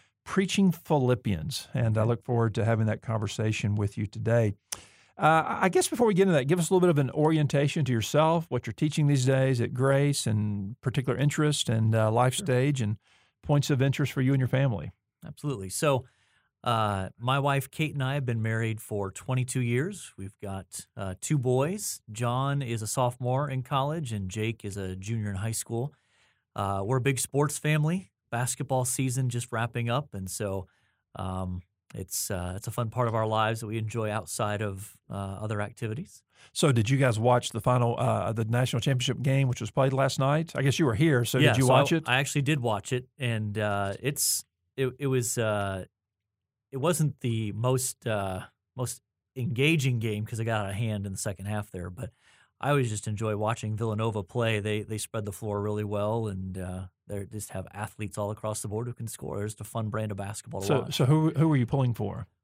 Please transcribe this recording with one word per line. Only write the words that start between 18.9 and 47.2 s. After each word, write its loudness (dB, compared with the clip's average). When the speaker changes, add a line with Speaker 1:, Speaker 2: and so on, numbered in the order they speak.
Speaker 2:
twenty-two -4
years. -2
We've -12
got, -10
uh, -6
two -2
boys. 0
John -2
is -4
a -6
sophomore -2
in -4
college, -2
and -4
Jake -4
is -8
a -6
junior -4
in -4
high -4
school. -6
Uh, -2
we're 2
a 2
big 0
sports 0
family. 0
Basketball -2
season 0
just -4
wrapping -2
up, -2
and -8
so, -4
um, -4
it's, -6
uh, -4
it's -10
a -6
fun -4
part 0
of -2
our 2
lives 0
that -8
we -6
enjoy -4
outside -2
of, -6
uh, -10
other -4
activities. -8
Speaker 1:
So 4
did 4
you 2
guys 4
watch 4
the -6
final, 2
uh, 0
the -2
national 0
championship 0
game, 4
which -2
was -4
played 2
last 0
night? 2
I -2
guess 2
you 4
were 2
here, 4
so 0
Speaker 2:
Yeah, 6
Speaker 1:
did 4
you 6
Speaker 2:
so 8
I, 10
Speaker 1:
watch 4
it? 2
Speaker 2:
I 4
actually 0
did 2
watch -2
it, -4
and, -2
uh, 0
it's, -2
it, 0
it -2
was, 0
uh, 0
it -12
wasn't 0